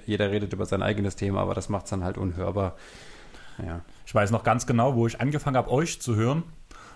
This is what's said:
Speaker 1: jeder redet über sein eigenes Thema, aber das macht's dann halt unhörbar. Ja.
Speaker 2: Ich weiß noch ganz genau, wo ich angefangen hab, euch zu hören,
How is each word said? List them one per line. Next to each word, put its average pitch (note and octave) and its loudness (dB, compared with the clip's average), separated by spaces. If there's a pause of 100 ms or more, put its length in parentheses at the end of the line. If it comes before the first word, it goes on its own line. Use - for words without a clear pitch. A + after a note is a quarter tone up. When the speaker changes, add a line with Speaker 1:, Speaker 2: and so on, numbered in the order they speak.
Speaker 1:
jeder G#2 2
redet G2+ 0
über F#2+ -2
sein F#2+ 0
eigenes G2+ 0
Thema, G2 0
aber F#2+ 0
das - -6
macht's G2+ -2
dann F#2+ -2
halt F2+ -2
unhörbar. F#2 -2 (880)
Ja. E2+ -6 (220)
Speaker 2:
Ich - -10
weiß G#2 4
noch A2 2
ganz A#2 2
genau, B2 4
wo A#2 4
ich A#2 -2
angefangen C#3 0
hab, B2+ 2
euch D#3 0
zu A#2 0
hören, C3 2 (540)